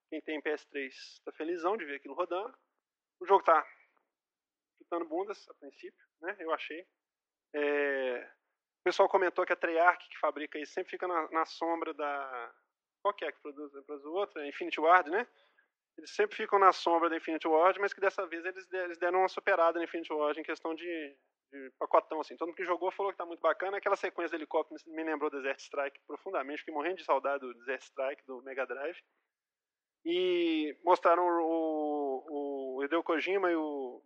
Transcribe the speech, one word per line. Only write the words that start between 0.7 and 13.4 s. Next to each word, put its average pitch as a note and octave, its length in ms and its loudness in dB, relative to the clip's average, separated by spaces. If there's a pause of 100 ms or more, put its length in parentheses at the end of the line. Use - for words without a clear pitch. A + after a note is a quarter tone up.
tá D3 80 -12
felizão E3+ 440 -2
de F#3+ 80 -8
ver C#3+ 120 -8
aquilo C#3 180 -14
rodando. F3+ 420 -4 (600)
O F3+ 80 -12
jogo F#3 160 8
tá - 240 6 (1120)
chutando - 260 -6
bundas, E4+ 440 -6
a - 60 -20
princípio, - 520 -20 (140)
né? F#3 180 -8
Eu D#3+ 140 -4
achei. D#3 340 -6 (680)
É... C#3 760 0 (500)
o - 40 -6
pessoal F#3 240 6
comentou F#3 360 2
que F3+ 80 0
a F3 40 0
Treyarch, E3+ 520 2
que - 120 -18
fabrica D3+ 400 -2
isso, C#3+ 120 -10
sempre - 200 -8
fica F3+ 160 -6
na, E3 240 -2
na D#3+ 120 0
sombra E3 480 -4
da... C#3 600 -6 (480)
Qual G3+ 100 2
que - 120 -8
é D3 80 -4
que - 80 -20